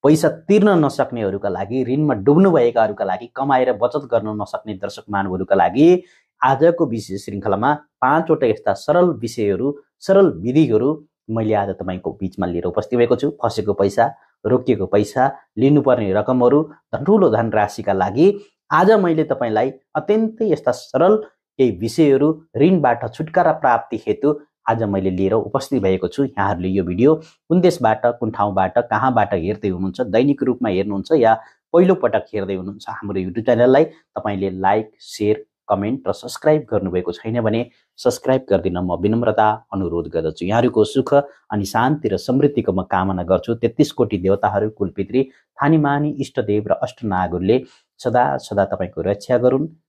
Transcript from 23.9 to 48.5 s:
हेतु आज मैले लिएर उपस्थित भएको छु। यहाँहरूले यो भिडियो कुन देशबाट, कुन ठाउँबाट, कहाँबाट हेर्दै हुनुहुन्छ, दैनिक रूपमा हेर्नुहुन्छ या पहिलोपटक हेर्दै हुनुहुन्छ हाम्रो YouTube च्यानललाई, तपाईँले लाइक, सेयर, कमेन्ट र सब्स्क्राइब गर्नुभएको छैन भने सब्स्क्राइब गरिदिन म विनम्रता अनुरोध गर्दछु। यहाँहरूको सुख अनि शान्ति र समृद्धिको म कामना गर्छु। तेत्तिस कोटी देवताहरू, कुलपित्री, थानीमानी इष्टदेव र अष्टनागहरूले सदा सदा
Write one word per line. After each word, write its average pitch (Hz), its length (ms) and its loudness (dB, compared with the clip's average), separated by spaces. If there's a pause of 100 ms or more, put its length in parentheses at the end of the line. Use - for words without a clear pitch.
हेतु 147 340 0 (280)
आज 113 140 0
मैले 98 260 0
लिएर 95 240 0
उपस्थित 110 480 -2
भएको 95 260 0
छु। 139 160 -2
यहाँहरूले 98 460 -2
यो 95 140 0
भिडियो 104 320 2 (340)
कुन 175 120 2
देशबाट, 160 440 2
कुन 117 260 -2
ठाउँबाट, 95 460 -2
कहाँबाट 117 560 0
हेर्दै 98 360 -4
हुनुहुन्छ, 92 320 -6
दैनिक 123 420 0
रूपमा 120 260 -2
हेर्नुहुन्छ 98 480 -4
या 113 160 4 (400)
पहिलोपटक 165 600 2
हेर्दै 98 220 -4
हुनुहुन्छ 95 340 -10
हाम्रो 98 300 -8
YouTube 95 260 -6
च्यानललाई, 127 400 4
तपाईँले 101 640 -6
लाइक, 98 500 0
सेयर, 107 460 -4 (220)
कमेन्ट 104 400 -2
र 95 60 -4
सब्स्क्राइब 156 580 -2
गर्नुभएको 92 400 -2
छैन 113 300 -6
भने 110 280 -2 (280)
सब्स्क्राइब 131 520 0
गरिदिन 90 280 0
म 90 240 -4
विनम्रता 110 720 0
अनुरोध 85 340 -4
गर्दछु। 80 380 -6
यहाँहरूको 110 380 2
सुख 131 300 -2
अनि 123 520 -2
शान्ति 127 440 -2
र 95 80 -2
समृद्धिको 127 560 0
म 92 100 -2
कामना 92 400 -2
गर्छु। 92 320 0
तेत्तिस 117 360 -2
कोटी 110 260 -2
देवताहरू, 101 520 0
कुलपित्री, 101 540 -4 (340)
थानीमानी 147 520 2 (120)
इष्टदेव 107 460 -2
र - 40 2
अष्टनागहरूले 95 920 -2 (340)
सदा 127 400 0
सदा 101 280 -2